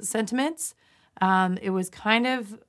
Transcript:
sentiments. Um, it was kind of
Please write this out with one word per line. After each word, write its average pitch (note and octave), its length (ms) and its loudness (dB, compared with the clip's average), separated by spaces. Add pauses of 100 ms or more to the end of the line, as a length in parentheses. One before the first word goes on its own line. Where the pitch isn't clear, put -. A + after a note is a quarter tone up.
sentiments. B3 760 -2 (460)
Um, F#3 400 4
it - 100 -4
was F#3 200 -2
kind A3+ 360 2
of A3+ 320 -4 (100)